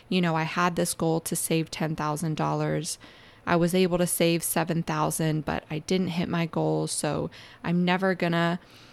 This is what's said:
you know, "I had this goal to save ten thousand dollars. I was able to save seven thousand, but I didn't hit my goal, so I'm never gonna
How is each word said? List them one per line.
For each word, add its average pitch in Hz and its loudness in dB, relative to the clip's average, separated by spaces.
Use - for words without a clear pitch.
you 185 2
know, 165 2
"I 156 0
had 175 0
this 175 0
goal 165 0
to - -4
save 160 -2
ten 156 -4
thousand 151 -2
dollars. 151 -2
I 175 2
was 170 4
able 180 4
to 175 2
save 170 2
seven 165 0
thousand, 156 0
but - -4
I 156 -4
didn't 185 0
hit 170 -2
my 170 -2
goal, 156 0
so 156 -4
I'm 175 2
never 185 2
gonna 170 0